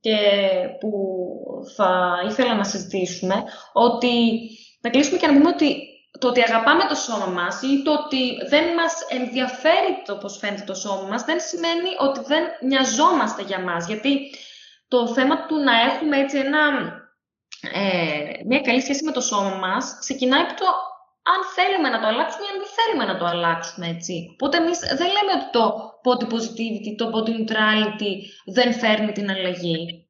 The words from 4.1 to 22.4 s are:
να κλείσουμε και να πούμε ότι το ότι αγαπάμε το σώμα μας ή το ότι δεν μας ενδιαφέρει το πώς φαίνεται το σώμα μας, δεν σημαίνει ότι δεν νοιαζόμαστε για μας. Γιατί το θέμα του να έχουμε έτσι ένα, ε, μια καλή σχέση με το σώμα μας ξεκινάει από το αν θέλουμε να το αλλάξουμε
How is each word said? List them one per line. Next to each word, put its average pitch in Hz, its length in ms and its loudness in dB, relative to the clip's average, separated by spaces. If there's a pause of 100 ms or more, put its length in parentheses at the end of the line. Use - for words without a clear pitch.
να 240 100 -4
κλείσουμε 294 280 4
και 339 80 2
να 302 60 6
πούμε 285 160 8
ότι 320 280 2 (420)
το 254 100 2
ότι 247 120 4
αγαπάμε 233 480 4
το 311 60 -2
σώμα 214 320 -4
μας 180 360 -4
ή 269 200 2
το 302 100 2
ότι 262 440 -2 (120)
δεν 330 260 2
μας 339 200 0 (140)
ενδιαφέρει 254 960 0
το 202 120 -8
πώς 196 220 -12
φαίνεται 202 280 -8
το 208 80 -8
σώμα 190 340 -6
μας, 226 160 -4
δεν 330 160 -2
σημαίνει 339 580 -4
ότι 269 280 0
δεν 311 160 2 (180)
νοιαζόμαστε 262 840 2
για 190 180 -6
μας. 170 260 -4
Γιατί 262 340 0 (680)
το 240 180 2
θέμα 262 400 2
του 320 100 -2
να 254 240 4
έχουμε 277 380 0
έτσι 277 200 0
ένα, 277 220 0 (1120)
ε, 165 760 -2
μια 254 140 2
καλή 254 200 2
σχέση 277 240 -4
με 311 80 -2
το 254 80 -2
σώμα 196 340 -2
μας 190 460 -4
ξεκινάει 262 400 0
από - 140 -2
το 381 120 -2 (680)
αν 381 80 2 (160)
θέλουμε 370 320 2
να 226 120 0
το 226 60 0
αλλάξουμε 311 400 -2